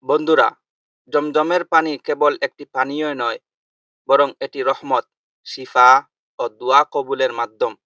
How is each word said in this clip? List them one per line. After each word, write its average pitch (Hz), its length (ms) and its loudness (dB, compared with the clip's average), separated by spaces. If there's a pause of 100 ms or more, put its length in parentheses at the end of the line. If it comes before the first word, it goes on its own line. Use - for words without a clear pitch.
বন্ধুরা, 147 520 0 (580)
জমজমের 151 520 -2
পানি 160 320 0
কেবল 143 440 -2
একটি 139 240 -8
পানীয় 143 480 -4
নয়, 120 260 -6 (680)
বরং 139 320 2
এটি 135 220 -8
রহমত, 135 440 -2 (400)
শিফা 131 580 4 (360)
ও 120 100 -4
দোয়া 127 420 2
কবুলের 131 420 -2
মাধ্যম। 113 420 -6 (100)